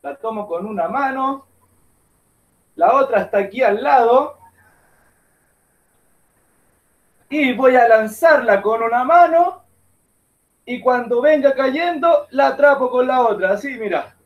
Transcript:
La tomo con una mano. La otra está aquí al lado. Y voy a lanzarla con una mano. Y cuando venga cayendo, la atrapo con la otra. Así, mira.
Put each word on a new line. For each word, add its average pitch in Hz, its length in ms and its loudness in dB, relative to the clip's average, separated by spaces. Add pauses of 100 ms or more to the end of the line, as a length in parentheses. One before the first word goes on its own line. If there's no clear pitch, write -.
La 143 120 -12
tomo 220 320 -8
con 170 180 -8
una 196 240 -6
mano. 269 580 -6 (1300)
La 185 180 2
otra 480 280 0
está 202 160 -4
aquí 196 240 -4
al 220 200 0
lado. 262 560 2 (3000)
Y 269 260 -2
voy 254 200 2
a 233 140 6
lanzarla 220 760 2
con 226 220 -2
una 240 180 -2
mano. 339 640 2 (1000)
Y 247 160 -10
cuando 240 400 -2
venga 285 340 2
cayendo, 294 760 -2
la 277 180 0
atrapo 269 400 2
con 254 200 0
la 254 140 0
otra. 190 280 0
Así, 247 260 -6
mira. 202 380 -6 (120)